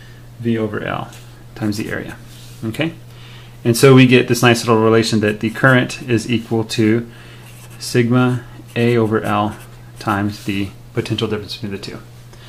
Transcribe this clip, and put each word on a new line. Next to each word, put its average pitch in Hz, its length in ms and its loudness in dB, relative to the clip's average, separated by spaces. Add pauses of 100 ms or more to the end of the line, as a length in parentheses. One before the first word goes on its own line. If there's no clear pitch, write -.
(400)
V 117 180 -2
over 110 220 -4
L - 300 -6 (460)
times 107 220 -4
the - 120 -8
area. - 260 -10 (480)
Okay? 143 300 -4 (720)
And 117 100 4
so 135 200 8
we 131 100 10
get 123 220 4
this 120 160 0
nice 117 220 4
little 113 160 4
relation 113 400 2
that 104 180 -2
the 113 100 -4
current 127 540 0
is 117 280 -2
equal 113 340 -2
to 113 440 0 (680)
sigma 123 680 0 (300)
A 117 220 0
over 110 240 0
L 104 360 -2 (400)
times 104 480 -4
the 98 240 -4 (240)
potential 113 340 -4
difference 104 280 -8
between 101 160 -10
the 98 80 -10
two. - 200 -14 (500)